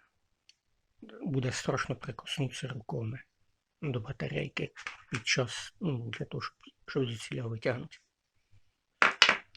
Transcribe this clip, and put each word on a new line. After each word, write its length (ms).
буде 300
страшно 440
прикоснутися 720
руками 540
до 180
батарейки 720
під 160
час, 540
ну, 300
для 160
того, 160
щоб, 140
щоб 200
звідсіля 400
витягнути. 520